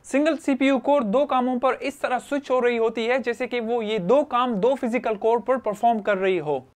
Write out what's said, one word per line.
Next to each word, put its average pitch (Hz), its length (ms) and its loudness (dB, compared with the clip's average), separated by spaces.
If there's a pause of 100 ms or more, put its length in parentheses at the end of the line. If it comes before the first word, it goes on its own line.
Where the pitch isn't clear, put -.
सिंगल 294 340 0
सीपीयू 269 420 2
कोर 285 260 2
दो 247 200 2
कामों 254 340 0
पर 262 140 2
इस - 280 -8
तरह 247 180 0
स्विच 277 320 -6
हो 254 80 2
रही 240 180 2
होती 226 280 0
है 247 160 2
जैसे 233 260 -4
कि 247 120 -4
वो 233 220 -2
ये 214 180 -2
दो 220 240 4
काम 247 320 -2
दो 233 200 2
फिजिकल 247 400 -2
कोर 226 240 2
पर 254 180 0
परफॉर्म 226 440 0
कर 202 160 0
रही 190 200 2
हो। 143 260 -2 (140)